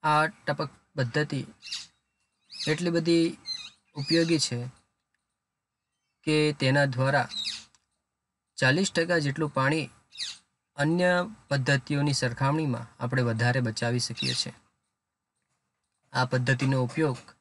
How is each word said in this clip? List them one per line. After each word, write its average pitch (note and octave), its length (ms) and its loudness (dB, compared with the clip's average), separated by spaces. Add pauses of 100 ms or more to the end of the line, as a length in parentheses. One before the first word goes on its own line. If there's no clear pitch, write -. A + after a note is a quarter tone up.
આ D3+ 240 4
ટપક D3 440 -6 (260)
પદ્ધતિ C3+ 500 -2 (1200)
એટલી E3 220 0
બધી E3 480 2 (560)
ઉપયોગી E3 440 2
છે B2 320 -4 (1500)
કે D3+ 300 2
તેના C#3+ 320 4
દ્વારા C3 440 0 (1300)
ચાલીસ F3+ 360 2
ટકા E3+ 260 0
જેટલું D3 360 -2
પાણી C3+ 360 0 (880)
અન્ય F3+ 540 2 (180)
પદ્ધતિઓની C#3+ 640 0
સરખામણીમાં C3+ 920 -2
આપણે B2+ 200 0
વધારે A#2+ 380 2
બચાવી A#2+ 380 -2
શકીએ B2+ 360 -4
છીએ. - 180 -4 (1600)
આ B2+ 120 0
પદ્ધતિનો C3 580 0
ઉપયોગ C3+ 360 0 (220)